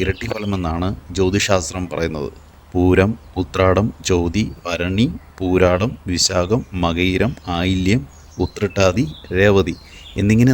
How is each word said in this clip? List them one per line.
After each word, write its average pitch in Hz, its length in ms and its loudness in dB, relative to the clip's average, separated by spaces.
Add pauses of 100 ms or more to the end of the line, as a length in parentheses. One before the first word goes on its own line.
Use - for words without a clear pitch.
ഇരട്ടി 95 300 -6
ഫലമെന്നാണ് 92 560 -2 (280)
ജ്യോതിശാസ്ത്രം 92 760 0
പറയുന്നത്. 80 360 -4 (440)
പൂരം, 92 380 2 (300)
ഉത്രാടം, 92 440 2 (220)
ചോതി, 87 340 0 (240)
ഭരണി, 87 400 -2 (320)
പൂരാടം, 90 540 2 (180)
വിശാഖം, 90 500 0 (240)
മകയിരം, 92 480 0 (240)
ആയില്യം, 92 460 0 (420)
ഉത്രട്ടാതി, 95 600 0 (320)
രേവതി 98 360 4 (480)
എന്നിങ്ങനെ 113 320 4